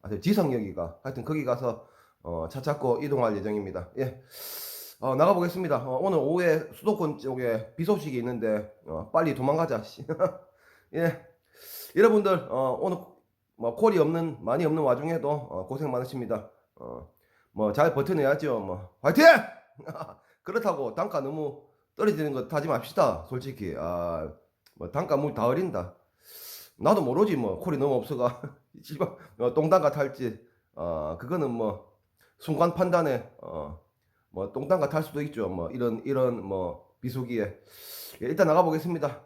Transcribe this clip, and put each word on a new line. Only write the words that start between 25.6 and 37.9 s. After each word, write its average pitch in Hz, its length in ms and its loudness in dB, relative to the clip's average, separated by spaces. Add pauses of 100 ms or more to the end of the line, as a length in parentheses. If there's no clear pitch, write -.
나도 180 240 6
모르지, 160 340 4
뭐, 104 240 -2
콜이 160 180 -2
너무 135 180 2
없어가. 120 460 -2 (200)
<laughs> - 200 -20
씨발, - 340 -6 (240)
어, 123 140 2
똥단가 156 380 4
탈지. 135 480 -4 (360)
어, 80 440 -4
그거는 143 320 -2
뭐, 110 420 -4 (460)
순간 170 340 2
판단에, 170 560 0 (120)
어, 80 380 -10 (520)
뭐, 98 200 -6
똥단가 139 380 0
탈 156 140 0
수도 147 180 -6
있죠. 113 260 -4
뭐, 90 220 -4
이런, 120 360 -2
이런, 127 380 0
뭐, 95 480 -6 (100)
비수기에. 123 420 -4
예, - 840 -12